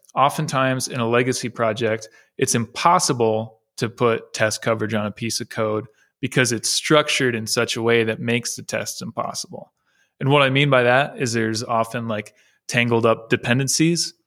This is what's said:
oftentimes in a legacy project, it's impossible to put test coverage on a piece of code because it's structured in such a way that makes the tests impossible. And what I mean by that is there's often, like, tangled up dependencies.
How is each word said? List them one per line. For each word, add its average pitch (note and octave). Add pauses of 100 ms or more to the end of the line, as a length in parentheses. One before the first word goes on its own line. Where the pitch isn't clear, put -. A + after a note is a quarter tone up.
(160)
oftentimes C3
in B2+
a A#2
legacy B2
project, A2+ (280)
it's -
impossible A#2 (180)
to A#2
put A2+
test G#2+
coverage A2
on G#2
a G2+
piece -
of A#2
code G#2+ (360)
because B2
it's A2
structured C#3+
in A2
such A#2
a A#2
way A#2
that A2
makes A#2+
the A#2+
tests -
impossible. - (480)
And C3+
what D3
I C3+
mean C#3
by B2+
that C3
is A#2+
there's A2+
often, A#2
like, G#2+ (340)
tangled A#2
up A2+
dependencies. C3+ (140)